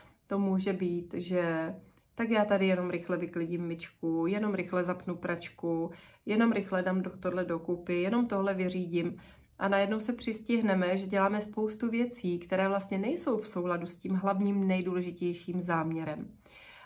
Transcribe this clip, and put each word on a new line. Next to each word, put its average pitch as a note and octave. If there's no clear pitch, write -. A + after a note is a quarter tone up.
To G3
může F#3+
být, F3
že F3
tak A#3
já G#3+
tady G3
jenom F3+
rychle F3
vyklidím E3+
myčku, E3
jenom G#3
rychle F3+
zapnu F3+
pračku, E3+
jenom A3
rychle F#3+
dám F#3
do-, F#3
tohle F3+
dokupy, F3
jenom A#3
tohle G3
vyřídím. F3+
A F#3+
najednou G3
se A#3
přistihneme, G#3
že G3
děláme G3
spoustu G#3+
věcí, A3+
které F#3+
vlastně G3
nejsou A#3+
v G#3+
souladu F3
s -
tím F#3
hlavním G3
nejdůležitějším F3+
záměrem. D#3+